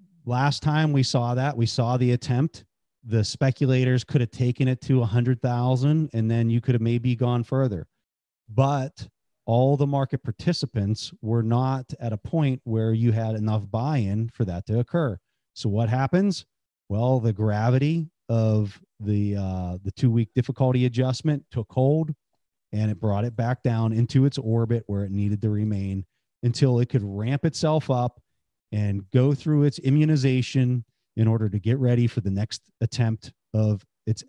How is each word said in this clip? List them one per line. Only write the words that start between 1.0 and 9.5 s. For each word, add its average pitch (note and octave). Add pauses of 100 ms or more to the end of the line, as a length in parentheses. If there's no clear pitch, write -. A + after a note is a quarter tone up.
saw B2
that, C3
we A#2
saw B2
the B2
attempt. B2+ (400)
The A2
speculators B2+
could -
have A#2+
taken B2
it B2+
to B2+
a A2+
hundred B2
thousand, C3
and A2+
then A#2
you A#2
could B2
have A2+
maybe A#2+
gone A#2+
further. A#2+ (640)
But C3+ (400)
all B2+